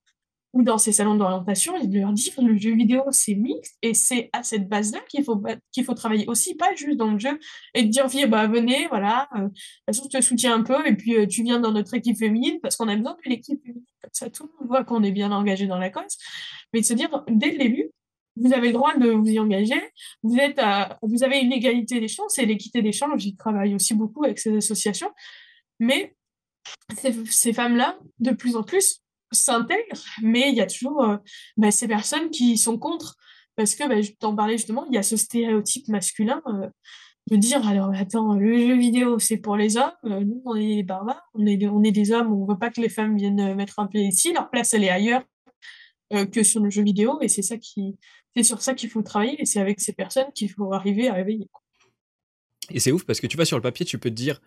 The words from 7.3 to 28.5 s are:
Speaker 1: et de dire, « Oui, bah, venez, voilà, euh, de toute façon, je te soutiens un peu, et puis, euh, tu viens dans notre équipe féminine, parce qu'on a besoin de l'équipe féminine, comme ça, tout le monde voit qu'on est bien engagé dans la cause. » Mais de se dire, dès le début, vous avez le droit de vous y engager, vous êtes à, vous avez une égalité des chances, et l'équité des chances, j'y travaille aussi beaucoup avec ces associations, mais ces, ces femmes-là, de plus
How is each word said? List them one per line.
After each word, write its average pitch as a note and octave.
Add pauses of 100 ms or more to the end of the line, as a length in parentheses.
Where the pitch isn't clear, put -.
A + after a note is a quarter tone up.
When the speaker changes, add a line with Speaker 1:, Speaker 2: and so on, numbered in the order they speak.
Speaker 1:
et B3+
de A3
dire, « C4
Oui, C#4
bah, A3
venez, A#3+
voilà, A#3
euh, G#3
de G3
toute -
façon, G#3+
je C4+
te B3
soutiens A#3+
un A3+
peu, C#4
et A3+
puis, A3+
euh, G#3
tu G#3
viens A#3+
dans A3+
notre G#3
équipe A#3
féminine, A#3
parce -
qu'on A3+
a G#3
besoin C4
de C4
l'équipe B3+
féminine, A#3+ (160)
comme -
ça, -
tout -
le D4+ (100)
monde B3+
voit B3+
qu'on A#3
est G3
bien G3+
engagé G3+
dans F#3
la F#3
cause. » E4+ (560)
Mais A3+
de A3
se A#3+
dire, D#4 (200)
dès A#3+
le D#4
début, B3+ (460)
vous B3+
avez A#3+
le A#3
droit C#4+
de B3
vous A3
y A3
engager, G#3+ (400)
vous A#3
êtes C#4
à, G3+
vous A#3
avez C4+
une B3+
égalité A#3+
des A3
chances, G4
et B3+
l'équité G#3+
des G#3+
chances, C#4+
j'y G3
travaille G#3
aussi G3+
beaucoup A3
avec G#3+
ces G#3+
associations, G#3 (680)
mais C#4+ (800)
ces, A3+
ces A3+
femmes-là, A#3+ (220)
de A3
plus A#3+